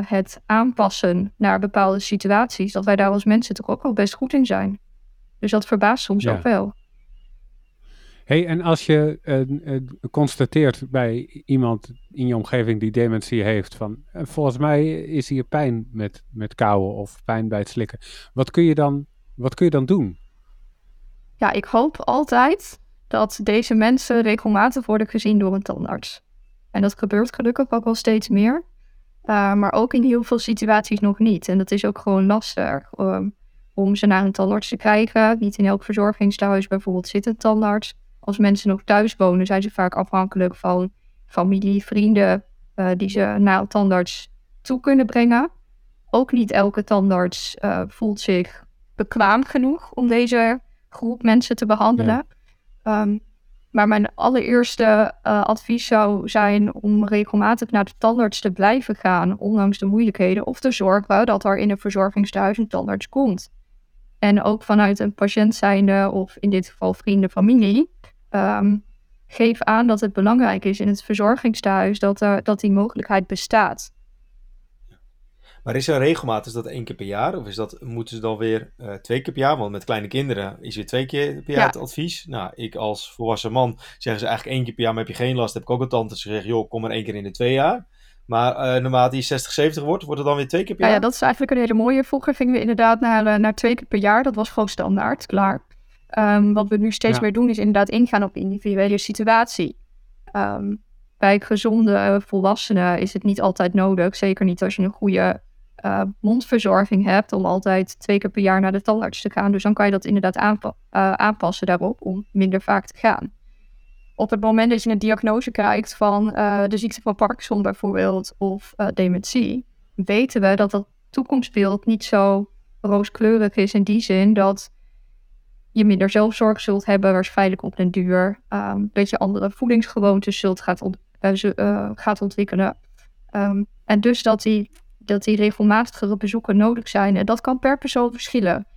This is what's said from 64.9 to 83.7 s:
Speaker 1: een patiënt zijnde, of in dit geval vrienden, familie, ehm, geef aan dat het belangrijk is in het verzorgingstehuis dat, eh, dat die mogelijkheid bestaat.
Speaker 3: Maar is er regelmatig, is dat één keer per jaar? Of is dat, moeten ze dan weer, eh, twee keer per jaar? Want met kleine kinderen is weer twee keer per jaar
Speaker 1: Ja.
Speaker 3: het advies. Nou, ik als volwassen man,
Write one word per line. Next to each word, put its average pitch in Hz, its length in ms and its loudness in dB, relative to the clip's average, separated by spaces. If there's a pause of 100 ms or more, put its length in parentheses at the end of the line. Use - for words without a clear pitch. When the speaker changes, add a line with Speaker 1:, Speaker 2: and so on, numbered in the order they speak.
Speaker 1:
een 208 160 -2
patiënt 214 400 0
zijnde, 196 580 2
of 190 280 -6
in 202 100 0
dit 190 180 0
geval 190 260 -4
vrienden, 196 360 0
familie, 220 600 4 (380)
ehm, 202 480 0 (500)
geef 233 360 0
aan 226 240 2
dat 214 140 2
het 202 120 -2
belangrijk 208 520 2
is 202 160 -2
in 208 80 0
het 202 140 -2
verzorgingstehuis 208 960 0
dat, 202 240 0
eh, 202 200 2
dat 202 180 -2
die 202 120 2
mogelijkheid 196 540 0
bestaat. - 640 -2 (1700)
Speaker 3:
Maar 117 120 -4
is 131 120 -4
er 151 100 2
regelmatig, 131 480 0
is 113 60 -16
dat 113 140 -8
één 120 180 -12
keer 104 120 -14
per 98 100 -12
jaar? 117 300 -4
Of 131 100 -12
is 98 80 -14
dat, 107 260 -8
moeten 117 360 -12
ze 110 60 -12
dan 113 140 -4
weer, 110 400 -4
eh, 110 180 -16
twee 120 280 -6
keer 139 100 -8
per 131 100 -4
jaar? 143 140 2
Want 107 140 -6
met 101 140 -12
kleine 107 240 -6
kinderen 107 520 -6
is - 160 -14
weer 104 100 -10
twee 131 200 -4
keer 143 280 -4
per 147 80 -14 (120)
jaar 139 60 0
Speaker 1:
Ja. 127 60 2
Speaker 3:
het - 100 -4
advies. 151 500 -10
Nou, 117 280 -10
ik 120 200 -12
als 107 380 -8
volwassen 113 400 -4
man, 123 260 -2 (200)